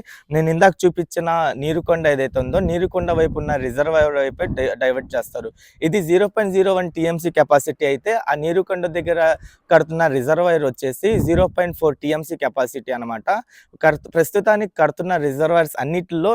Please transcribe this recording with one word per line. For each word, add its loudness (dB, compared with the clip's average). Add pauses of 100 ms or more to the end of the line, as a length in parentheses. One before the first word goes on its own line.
(320)
నేను 2
ఇందాక 4 (120)
చూపించిన -2 (280)
నీరుకొండ 0
ఏదైతే 0
ఉందో, -2
నీరుకొండ -2
వైపు 0
ఉన్న -4
రిజర్వాయర్ 0
వైపే -4
డై-, -2
డైవర్ట్ -2
చేస్తారు. -6 (300)
ఇది 0
జీరో 2
పాయింట్ -2
జీరో 4
వన్ -2
టీఎంసీ -2
కెపాసిటీ 2
అయితే, 0 (140)
ఆ 0
నీరుకొండ -2
దగ్గర -2 (520)
కడుతున్న 4
రిజర్వాయర్ 2
వచ్చేసి -2 (160)
జీరో 4
పాయింట్ -4
ఫోర్ 0
టీఎంసీ -4
కెపాసిటీ -4
అనమాట. -8 (540)
కడుతు-, 2
ప్రస్తుతానికి 0
కడుతున్న 0
రిజర్వాయర్స్ 0
అన్నిటిలో -2